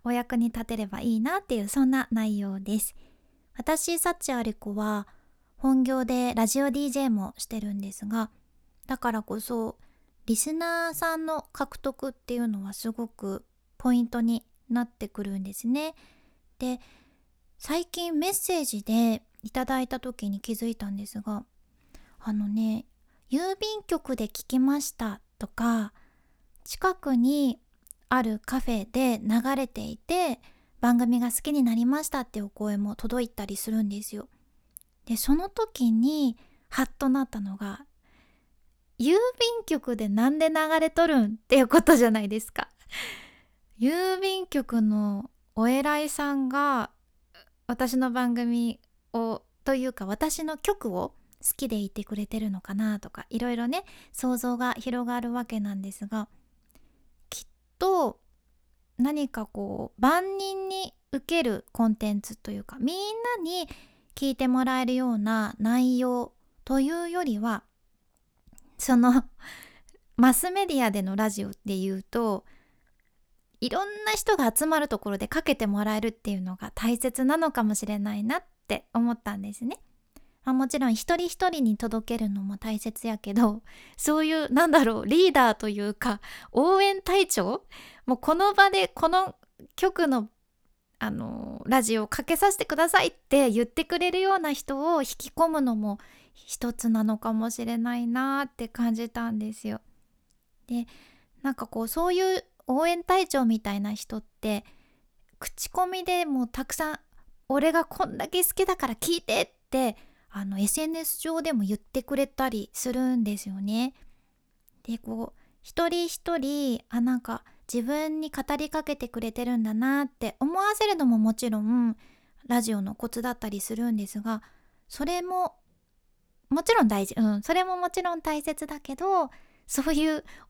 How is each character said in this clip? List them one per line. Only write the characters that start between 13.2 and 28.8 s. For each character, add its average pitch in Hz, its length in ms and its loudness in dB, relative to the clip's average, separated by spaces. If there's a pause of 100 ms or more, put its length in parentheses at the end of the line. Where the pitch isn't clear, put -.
ポ 247 160 2
イ 240 80 6
ン 233 60 0
ト 240 140 -4
に 226 220 0 (260)
な 240 140 0
っ 233 80 -4
て - 160 -10
く 202 160 -8
る 196 140 -6
ん 190 60 -6
で 196 100 -10
す - 140 -8
ね。 302 260 -2 (640)
で、 254 220 -4 (800)
最 339 260 -4
近 339 320 -4
メ 339 120 0
ッ 392 40 -2
セ 359 280 -2
ー 269 40 -4
ジ 208 180 -6
で 226 380 2 (220)
い 214 80 -14
た 254 140 -2
だ 262 160 0
い 254 60 -4
た 254 120 -8
時 233 300 -8
に 196 100 -4
気 226 140 -8
づ 226 120 -6
い 226 100 -4
た 202 140 -10
ん 202 60 -6
で 208 100 -10
す 208 160 -12
が、 208 240 -8 (720)
あ 214 140 -4
の 208 140 0
ね、 220 380 0 (440)
「郵 359 280 0
便 427 280 -4
局 311 300 -2
で 220 100 -4
聞 - 220 -12
き 254 120 0
ま 277 220 4
し - 120 -6
た」 214 280 -6 (160)
と 208 100 -8
か、 226 460 -2 (720)
「近 - 320 0
く 269 200 0
に 262 440 4 (500)
あ 254 120 4
る 220 220 -2
カ 262 160 -2
フ - 120 -2
ェ 208 200 -4